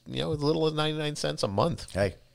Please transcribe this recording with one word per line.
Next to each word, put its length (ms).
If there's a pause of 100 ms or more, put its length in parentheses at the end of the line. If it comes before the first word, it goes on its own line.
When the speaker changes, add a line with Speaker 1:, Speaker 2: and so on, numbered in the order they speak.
Speaker 1:
you 140
know, 120
as 80
little 240
as 80
ninety-nine 420
cents 280
a 40
month. 440
Speaker 2:
Hey, 240 (200)